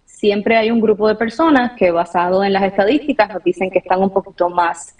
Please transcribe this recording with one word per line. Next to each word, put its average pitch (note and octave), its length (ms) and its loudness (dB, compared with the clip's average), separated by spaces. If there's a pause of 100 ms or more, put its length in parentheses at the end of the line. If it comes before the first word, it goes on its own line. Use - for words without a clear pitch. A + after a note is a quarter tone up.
siempre G#3 520 0
hay A3 140 2
un A#3 100 0
grupo G#3+ 280 2
de G#3+ 80 0
personas A#3+ 600 0
que F3+ 140 2
basado F3 540 0
en G3 80 0
las G3 100 0
estadísticas G#3 680 0
nos G3+ 140 -10
dicen F#3 280 -2
que F#3 100 0
están F#3 200 -2
un F#3+ 100 0
poquito F#3+ 400 -4
más F3 500 -4